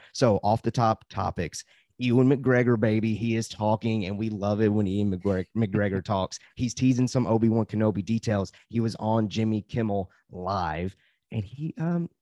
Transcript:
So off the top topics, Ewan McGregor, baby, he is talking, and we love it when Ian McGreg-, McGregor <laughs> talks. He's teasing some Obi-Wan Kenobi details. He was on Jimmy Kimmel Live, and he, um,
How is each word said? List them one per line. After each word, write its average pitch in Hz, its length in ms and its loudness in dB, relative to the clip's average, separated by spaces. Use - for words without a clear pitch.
So 110 300 0
off 107 200 0
the 117 80 -2
top 113 380 2
topics, 90 560 -6
Ewan 127 300 4
McGregor, 123 500 4
baby, 110 360 2
he 113 220 -2
is 113 120 -4
talking, 110 580 -2
and 98 120 -6
we 110 100 -4
love 104 320 -2
it 110 80 6
when 104 180 2
Ian 101 300 0
McGreg-, 95 300 0
McGregor 101 480 0
<laughs> - 0 -
talks. - 340 -2
He's 123 200 -4
teasing 127 340 2
some 123 180 0
Obi-Wan 110 380 4
Kenobi 107 400 0
details. 107 480 -2
He 117 120 -2
was 113 160 -2
on 110 340 0
Jimmy 110 320 -2
Kimmel 101 480 -4
Live, 90 640 -4
and 113 120 -4
he, 139 360 -10
um, 170 300 -2